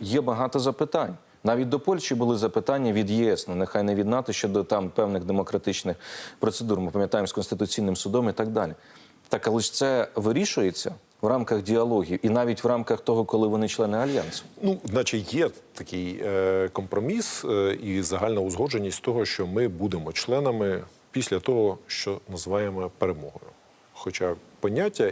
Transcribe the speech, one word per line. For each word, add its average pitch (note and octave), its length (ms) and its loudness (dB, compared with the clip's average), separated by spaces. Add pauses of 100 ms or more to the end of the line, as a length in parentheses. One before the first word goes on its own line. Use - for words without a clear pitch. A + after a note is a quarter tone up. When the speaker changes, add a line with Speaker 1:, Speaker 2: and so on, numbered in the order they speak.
Speaker 1:
є A2+ 200 0
багато B2 380 0
запитань. C3 580 0 (260)
Навіть A#2+ 260 2
до C#3+ 100 2
Польщі E3+ 360 0
були A#2+ 220 2
запитання A2+ 560 2
від G2+ 160 2
Є A2 240 4
С, - 140 -2
ну, F2+ 80 -4
нехай F#2+ 280 0
не G2+ 120 2
від G2+ 120 2
нато, B2 260 0
щодо G2+ 300 0
там F#2+ 260 0
певних G2+ 340 0
демократичних F#2+ 720 -2 (440)
процедур. G#2+ 400 0
Ми F#2 120 -2
пам'ятаємо G2 360 0
з - 60 0
Конституційним G2 640 0
судом A#2 340 0
і - 40 -2
так A2 140 -2
далі. G#2+ 260 -2 (560)
Так, - 180 0
але A2+ 140 4
ж - 120 -2
це C3 420 2
вирішується A2+ 800 0 (260)
в G#2+ 60 0
рамках A#2 340 2
діалогів A2+ 640 2
і A2+ 40 4
навіть A#2+ 340 2
в B2 40 2
рамках A#2+ 340 0
того, A2+ 240 2
коли A2 220 2
вони G#2+ 200 2
члени G#2+ 300 0
Альянсу. A#2+ 460 -2 (180)
Speaker 2:
Ну, G3 160 2 (160)
наче A#2+ 240 0
є B2+ 320 0 (240)
такий, F2+ 520 -6
е, F#2+ 480 2
компроміс, A#2+ 720 -2
е, G2 380 2
і F#2+ 180 -2
загальна G2 400 0
узгодженість G2+ 640 -2
того, A#2 220 0
що F#2 220 -4
ми A2 200 0
будемо F2+ 460 -4
членами A2+ 680 0 (280)
після A2+ 280 0
того, G#2+ 380 2 (100)
що G2 320 -4 (100)
називаємо F#2+ 680 -2
перемогою. D#2 540 -4 (420)
Хоча F2+ 420 -2 (240)
поняття A#2+ 520 2